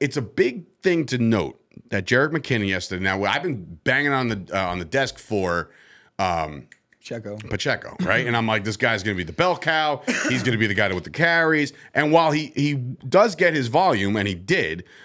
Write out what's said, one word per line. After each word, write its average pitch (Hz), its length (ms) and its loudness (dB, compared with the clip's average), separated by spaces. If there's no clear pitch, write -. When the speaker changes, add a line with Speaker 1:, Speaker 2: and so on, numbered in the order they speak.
Speaker 1:
it's 143 160 -2
a 131 60 -2
big 202 420 -2
thing 170 240 2
to 127 120 -4
note 113 420 2
that 95 160 -2
Jerick 135 260 4
McKinnon 127 360 0
yesterday. 92 340 -4
Now, 95 220 0
I've 120 180 0
been 98 420 -8
banging 139 280 2
on 131 160 0
the, 101 240 -6
uh, 95 180 0
on 90 80 -4
the 87 60 -6
desk 127 340 -2
for, 90 520 -2
um, 80 480 -2
Speaker 2:
Pacheco. 107 380 -12
Speaker 1:
Pacheco, - 540 -6
right? 120 260 2
And 120 80 0
I'm 117 100 2
like, 110 160 0
"This 107 140 -4
guy's 113 260 0
gonna 101 140 -2
be 90 80 -4
the 80 80 -10
bell 175 260 2
cow. 156 440 0
He's 127 160 0
gonna 120 120 2
be 107 120 2
the 101 60 -2
guy 98 180 2
with 90 100 -2
the - 80 -14
carries." 160 640 2
And 151 180 4
while 160 180 6
he, 151 240 -2
he 147 200 0
does 135 600 2
get 170 200 2
his 135 120 0
volume, 113 500 2
and 101 120 0
he 92 80 -2
did, 90 480 -2